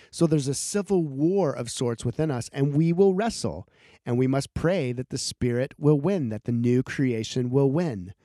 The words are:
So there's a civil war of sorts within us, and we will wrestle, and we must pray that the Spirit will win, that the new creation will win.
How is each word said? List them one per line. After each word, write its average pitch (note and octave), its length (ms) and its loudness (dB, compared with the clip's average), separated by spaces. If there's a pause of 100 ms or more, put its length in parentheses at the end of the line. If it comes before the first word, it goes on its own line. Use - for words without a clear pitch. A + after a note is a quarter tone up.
(120)
So E3 160 2
there's D3 180 2
a C#3 80 -2
civil G3 500 -2
war D3+ 480 0
of A#2+ 160 -8
sorts A#2+ 360 -4
within D3+ 260 -2
us, A#2+ 220 -4
and C#3+ 240 0
we E3 160 4
will F#3+ 220 4
wrestle, F3+ 520 -4 (400)
and A#2+ 100 0
we C3 120 4
must C#3 260 -2
pray D#3 380 0
that B2+ 160 -8
the C3+ 100 -8
Spirit B2 580 -2
will D3 220 4
win, D3+ 300 0
that G#2+ 160 -8
the A#2+ 80 -2
new A#2+ 320 4
creation B2 680 -2
will C#3 220 4
win. A#2+ 420 -4 (100)